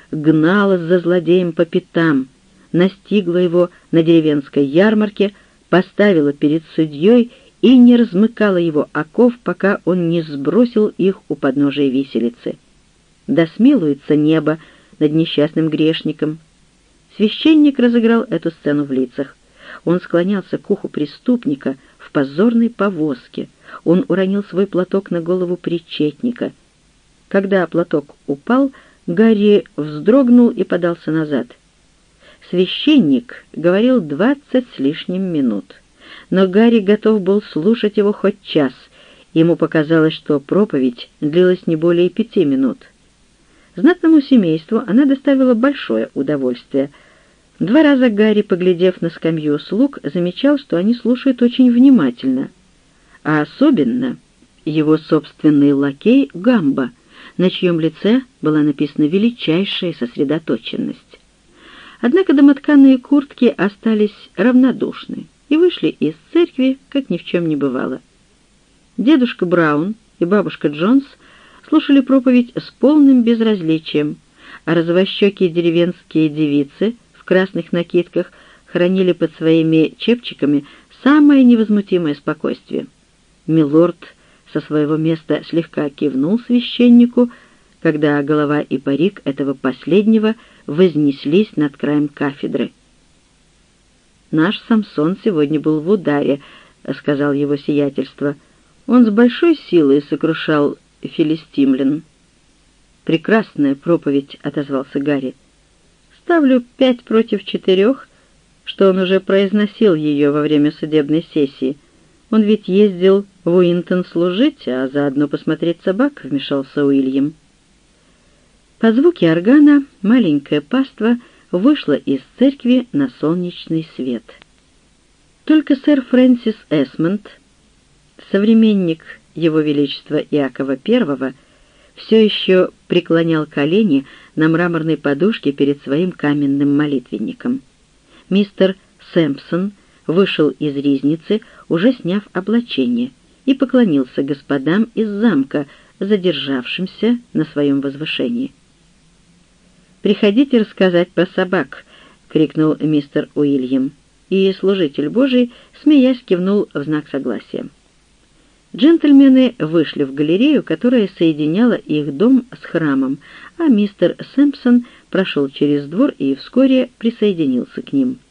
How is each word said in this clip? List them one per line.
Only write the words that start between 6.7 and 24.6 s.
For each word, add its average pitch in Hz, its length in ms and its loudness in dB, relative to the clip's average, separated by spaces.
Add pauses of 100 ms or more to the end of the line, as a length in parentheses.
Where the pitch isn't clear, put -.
судьей 170 560 2 (320)
и 254 160 6
не 240 180 8
размыкала 214 600 0
его 156 340 -2
оков, 190 400 0 (100)
пока 190 440 -2
он 175 240 0
не 170 100 0
сбросил 180 680 0 (100)
их 190 300 -2
у 147 80 -6
подножия 139 520 0
виселицы. 123 680 -4 (680)
Да 160 200 0 (100)
смилуется 170 600 2
небо 151 420 0 (400)
над 151 140 0
несчастным 160 580 -2
грешником. 156 680 -4 (760)
Священник 294 640 2
разыграл 233 460 2
эту 165 260 -6
сцену 147 340 -4
в 139 80 -8
лицах. 131 440 -6 (480)
Он 170 160 0
склонялся 175 580 -4
к - 120 -12
уху - 180 -4
преступника 147 880 -6 (220)
в - 120 -20
позорной 214 600 0
повозке. 165 800 -6 (360)
Он 175 240 2
уронил 190 360 -2
свой 190 220 -2